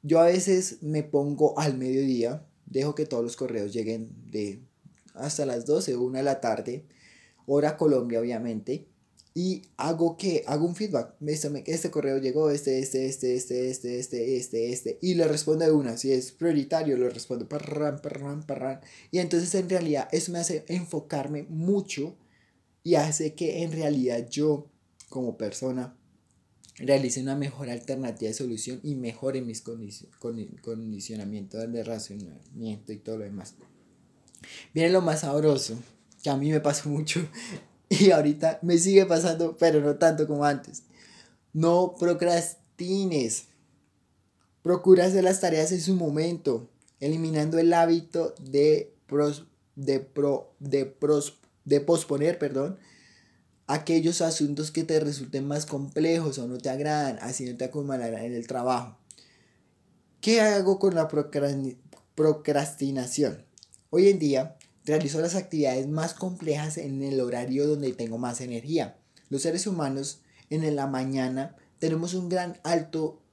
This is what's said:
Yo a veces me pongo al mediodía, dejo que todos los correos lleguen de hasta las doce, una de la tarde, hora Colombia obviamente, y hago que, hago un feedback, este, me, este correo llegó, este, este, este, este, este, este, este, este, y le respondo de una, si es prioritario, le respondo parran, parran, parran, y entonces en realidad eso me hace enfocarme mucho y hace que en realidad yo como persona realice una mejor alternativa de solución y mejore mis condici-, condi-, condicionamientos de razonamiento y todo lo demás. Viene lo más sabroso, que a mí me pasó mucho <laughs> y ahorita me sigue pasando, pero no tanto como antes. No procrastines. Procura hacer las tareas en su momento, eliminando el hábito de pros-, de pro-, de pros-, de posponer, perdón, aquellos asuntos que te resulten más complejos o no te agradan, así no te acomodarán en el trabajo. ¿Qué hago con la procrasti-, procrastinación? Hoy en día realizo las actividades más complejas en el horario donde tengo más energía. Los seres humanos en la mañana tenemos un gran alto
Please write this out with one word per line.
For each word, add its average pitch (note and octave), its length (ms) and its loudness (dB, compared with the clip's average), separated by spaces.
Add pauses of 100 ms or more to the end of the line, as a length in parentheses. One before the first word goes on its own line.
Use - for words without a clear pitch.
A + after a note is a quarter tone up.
Yo D#3+ 140 6
a E3+ 60 8
veces F#3 540 2
me D3+ 220 -2
pongo D3 560 2
al C#3+ 180 0
mediodía, B2+ 680 -2 (200)
dejo C#3+ 300 -2
que D3+ 100 -2
todos A#2+ 180 -2
los A#2+ 120 -6
correos A2 380 -4
lleguen A2+ 360 -4 (220)
de G#2 300 -6 (520)
hasta C#3+ 320 -4
las A#2+ 200 -4
doce, C#3+ 320 2
una B2+ 220 -2
de C#3 40 -2
la C3+ 160 0
tarde, A#2+ 460 -4 (600)
hora D3 300 2
Colombia A#2+ 460 2
obviamente, A#2+ 680 -6 (460)
y F3+ 300 -2 (120)
hago E3 420 0
que, F3 300 0
hago D3 180 0
un F3 100 -2
feedback, F3 400 -4 (100)
este, D3+ 240 -4
me, C#3+ 180 -8
este E3 240 -4
correo C3+ 280 0
llegó, C#3 300 2
este, C#3+ 300 0
este, C3 260 -2
este, C3 300 -2
este, B2+ 340 -2
este, B2 300 -6
este, B2 380 -2
este, A#2+ 340 -2
este, - 300 -6
y F3+ 140 2
le E3 120 4
respondo D#3 380 2
de D#3 60 6
una, C3 260 2
si C3+ 140 0
es B2+ 200 0
prioritario, D#3 680 0
le B2 120 2
respondo A#2+ 400 -8
parran, D3 520 -4
parran, C#3+ 420 -8
parran, C3+ 360 -6 (320)
y F#3 80 0
entonces F3 360 0
en F3+ 140 0
realidad E3 440 0
eso F3+ 180 -2
me E3+ 80 -4
hace E3 300 -4
enfocarme D3+ 800 -4
mucho E3+ 680 -2 (680)
y E3+ 140 4
hace D3+ 380 0
que E3 300 -2
en D#3+ 100 -4
realidad B2+ 560 0
yo D3 400 0 (400)
como B2 280 -6
persona B2+ 600 -6 (800)
realice C3 440 2
una C3+ 140 -4
mejor C#3 340 -6
alternativa A#2+ 600 -6
de A2 40 -6
solución B2 500 -8
y D3 120 -6
mejore C3 460 -6
mis A2+ 220 -10
condici-, A2+ 460 -14 (100)
condi-, A#2 420 -10
condicionamientos A2 1120 -8
de A#2 120 -6
razonamiento G#2+ 1120 -10
y G#2 40 -12
todo A2 200 -10
lo G#2+ 60 -8
demás. G2+ 320 -12 (1160)
Viene E3 180 4
lo F#3 100 6
más D#3 200 0
sabroso, C#3+ 560 2 (440)
que D3 80 -2
a C#3 80 0
mí D3 140 0
me D3+ 80 2
pasó D3 300 -2
mucho D#3 300 -2 (400)
<laughs> - 300 -20
y F#3+ 220 8
ahorita D3+ 500 2
me E3+ 160 2
sigue F#3+ 280 8
pasando, E3 520 2
pero D#3 240 6
no C#3+ 140 2
tanto D#3 320 4
como D3 180 0
antes. - 380 -2 (680)
No E3+ 440 4
procrastines. F3 1500 0 (1160)
Procura F3+ 440 8
hacer F#3+ 180 4
las F#3+ 160 4
tareas D#3+ 320 2
en F3+ 100 0
su F#3+ 140 2
momento, D#3 760 0 (300)
eliminando D#3+ 580 0
el E3+ 160 6
hábito E3+ 680 2
de C#3+ 540 4 (140)
pros-, D3 400 0 (280)
de C3+ 240 0
pro-, C#3+ 600 -2
de C#3 260 0
pros-, D3 540 0 (260)
de C#3+ 160 4
posponer, D#3 560 2
perdón, C#3+ 400 -2 (880)
aquellos E3 540 2
asuntos D3+ 500 0
que D#3+ 120 -2
te D#3+ 160 2
resulten C#3 460 -4
más D3 200 -4
complejos D3+ 760 -2
o A#2+ 80 -6
no B2+ 100 -8
te C3 120 -4
agradan, C#3+ 520 -2
así B2+ 240 -6
no A#2+ 120 -8
te C3 80 -4
acomodarán B2+ 580 -6
en A#2+ 100 -8
el A#2 140 -8
trabajo. B2 500 -4 (1200)
¿Qué A3 200 4
hago G3 380 4
con F#3 160 2
la D#3+ 140 2
procrasti-, C#3+ 680 -2 (380)
procrastinación? C#3+ 1300 0 (440)
Hoy F#3 200 6
en F#3+ 100 4
día D#3 380 0 (280)
realizo D#3 340 0
las E3+ 160 -2
actividades C#3 520 0
más D#3 260 -2
complejas D#3 640 -4
en C#3 260 -6
el C#3 160 0
horario B2+ 480 0
donde C#3+ 240 0
tengo A#2 260 -6
más A#2+ 220 -4
energía. B2 580 -4 (320)
Los C#3 120 -2
seres E3 260 -2
humanos C#3+ 540 -4 (280)
en D#3 260 0
la C#3 120 -2
mañana C3 680 -4 (220)
tenemos E3 360 -2
un F3+ 160 -4
gran F3 340 -2
alto D#3+ 580 -2 (120)